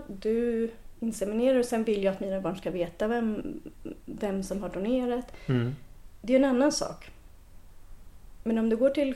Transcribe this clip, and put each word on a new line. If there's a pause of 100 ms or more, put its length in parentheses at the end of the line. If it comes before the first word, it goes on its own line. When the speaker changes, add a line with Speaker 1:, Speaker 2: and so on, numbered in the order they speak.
Speaker 1:
du (280)
inseminerar,
och
sen
vill
jag
att
mina
barn
ska
veta
vem, (440)
vem
som
har
donerat. (140)
Speaker 2:
Mm. (460)
Speaker 1:
Det
är
en
annan
sak. (1300)
Men
om
du
går
till